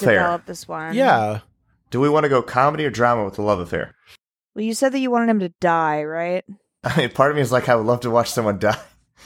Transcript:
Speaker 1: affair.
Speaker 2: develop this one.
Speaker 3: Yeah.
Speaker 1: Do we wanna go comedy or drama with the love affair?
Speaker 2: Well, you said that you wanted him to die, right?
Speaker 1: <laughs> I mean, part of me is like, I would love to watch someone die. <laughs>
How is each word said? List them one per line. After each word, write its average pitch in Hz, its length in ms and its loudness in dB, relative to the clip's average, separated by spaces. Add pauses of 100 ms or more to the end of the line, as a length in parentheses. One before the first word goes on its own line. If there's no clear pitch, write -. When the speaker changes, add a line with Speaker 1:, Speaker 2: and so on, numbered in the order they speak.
Speaker 1:
affair. 117 120 4
Speaker 2:
develop 87 320 0
this - 200 -16
one. 160 280 -10
Speaker 3:
Yeah. 117 460 2 (500)
Speaker 1:
Do 127 100 -2
we 143 80 4
wanna 151 200 2
go 131 140 2
comedy 147 420 0
or 139 60 -2
drama 117 340 0
with 95 100 -8
the 104 80 -6
love 104 180 0
affair? 85 340 -8 (600)
Speaker 2:
Well, 214 100 -6
you 220 100 -4
said 262 180 0
that 269 60 -2
you 262 120 -2
wanted 233 200 0
him 214 100 2
to 180 100 -4 (100)
die, 160 440 0
right? 170 400 -6 (200)
Speaker 1:
<laughs> - 200 -18
I 123 120 -4
mean, 127 140 0
part 139 200 4
of 147 60 -2
me 147 60 2
is 120 100 -2
like, 123 160 2
I 123 80 4
would 110 100 0
love 120 140 2
to 120 100 -4
watch 117 200 2
someone 107 280 -2
die. 104 240 0
<laughs> - 60 -20 (380)